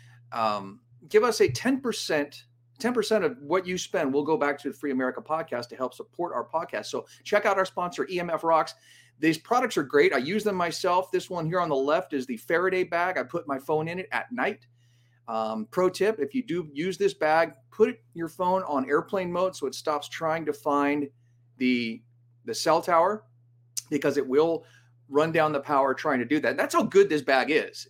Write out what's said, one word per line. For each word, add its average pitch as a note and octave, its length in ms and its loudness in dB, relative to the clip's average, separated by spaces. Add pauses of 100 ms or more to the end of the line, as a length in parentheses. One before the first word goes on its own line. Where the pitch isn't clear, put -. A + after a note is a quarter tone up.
(320)
um, G#2 480 -2 (280)
give G#4 140 6
us A#3+ 180 2
a G3 80 6
ten B3+ 320 -2
percent, D#3+ 640 -4 (340)
ten A3+ 120 0
percent A3 300 2
of B2+ 180 -2
what E3 240 0
you F3+ 140 -4
spend D#3 340 -2
will D3 120 2
go D#3 120 0
back C#3+ 220 0
to C#3 120 -8
the A2 60 -12
Free D3 140 -6
America B2+ 320 -2
Podcast D3+ 460 -6
to A#2 80 -16
help B2+ 180 -4
support - 400 -8
our A#2+ 100 -4
podcast. D#3+ 420 -6
So B2 200 -6 (160)
check G#3 240 2
out G3+ 120 2
our F#3 60 4
sponsor, F3 460 -4
E F3+ 80 -4
M F3 100 -4
F D#3+ 140 -2
Rocks. E3 320 2 (460)
These D#3+ 180 2
products B3 380 0
are D#3+ 80 0
great. D3 280 4
I C#3+ 40 0
use D#3+ 260 -2
them G3+ 140 -2
myself. F3+ 560 0
This F3 180 -2
one E3+ 160 -4
here F3+ 140 0
on E3+ 80 0
the D3 80 2
left D3 360 0
is C3 140 -2
the B2 100 -8
Faraday F3+ 460 0
bag. F3 340 -2
I C3 60 -2
put E3 240 -6
my C#3 140 -4
phone D#3 260 -2
in F3 140 -6
it F#3 100 -10
at A#2+ 220 -4
night. D#3 340 -4 (600)
Um, A2 420 -4
pro F3+ 180 2
tip, G3 300 0
if C#3 160 -6
you C3 80 -2
do D#3 300 -6
use E3+ 260 -6
this G3+ 160 0
bag, D#3 380 2 (180)
put A#3+ 260 2 (180)
your E3+ 120 -6
phone F#3 380 0
on C3+ 260 -2
airplane F3 400 0
mode F3+ 240 0
so C#3 140 -6
it - 80 -8
stops - 320 -4
trying D#3+ 380 -4
to D3 60 -2
find C#3+ 560 0 (500)
the, A#2+ 440 0 (420)
the A#2 100 -6
cell D#3+ 280 2
tower, F3+ 400 2 (680)
because C#3+ 280 0
it C#3 100 0
will D3+ 380 2 (440)
run D3 220 2
down D#3 220 2
the C#3+ 80 0
power C#3 340 2
trying C#3 240 0
to A#2+ 60 0
do C#3+ 160 2
that. B2+ 160 0
That's C4+ 180 -2
how - 80 4
good G3+ 260 6
this D3+ 140 0
bag C3 300 2
is, A2+ 380 -2